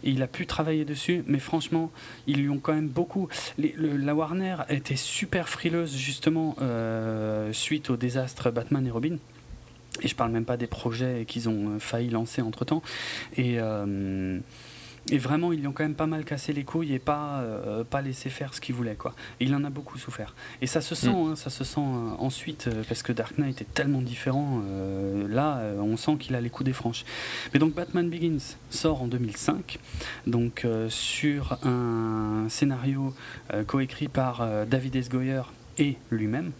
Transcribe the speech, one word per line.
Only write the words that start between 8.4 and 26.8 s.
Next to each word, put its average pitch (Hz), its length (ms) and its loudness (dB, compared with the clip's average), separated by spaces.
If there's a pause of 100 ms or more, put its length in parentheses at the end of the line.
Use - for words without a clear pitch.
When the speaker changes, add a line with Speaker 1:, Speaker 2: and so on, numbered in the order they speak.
Speaker 1:
Batman 127 360 0
et 123 40 0
Robin. 135 260 0 (880)
Et 127 60 2
je - 60 0
parle 117 180 2
même 113 120 2
pas 120 140 0
des 120 80 0
projets 120 600 -2
qu'ils 117 220 -2
ont, 104 280 0
euh, - 20 -2
failli 117 320 0
lancer 117 320 0
entre-temps. 123 400 0 (560)
Et, 123 200 4
euh, 98 800 0 (720)
et 143 80 4
vraiment, 156 340 2
ils 156 80 0
lui 139 60 -2
ont 139 60 -2
quand 156 120 -2
même 156 100 0
pas 156 120 0
mal 156 180 -2
cassé 147 300 -2
les 143 100 -2
couilles 156 300 0
et 127 40 0
pas, 147 440 0
euh, 107 420 -2
pas 139 160 0
laissé 135 300 -4
faire 135 240 -8
ce - 80 -4
qu'il 127 120 -2
voulait, 117 200 -2
quoi. - 200 -6 (240)
Et 123 60 4
il 135 100 4
en 143 80 2
a 143 60 0
beaucoup 139 300 -8
souffert. - 360 -8 (280)
Et 131 40 0
ça 151 140 2
se - 140 -2
sent, - 180 4
Speaker 2:
Mm. 160 200 2
Speaker 1:
hein, 151 40 -2
ça 143 140 -6
se - 120 -4
sent, 143 180 0
euh, 120 380 0
ensuite, 135 500 -2
euh, 110 200 0
parce - 140 -2
que 131 100 -2
Dark 113 240 -2
Knight 139 240 0
est - 140 -10
tellement 139 260 4
différent. 127 640 0
Euh, 98 640 -2
là, 135 300 2
euh, 104 240 -2
on 110 160 2
sent 151 200 2
qu'il 131 160 -4
a 120 60 0
les 120 80 -2
coups 131 160 -4
des 131 80 4
franches. 117 320 -2 (480)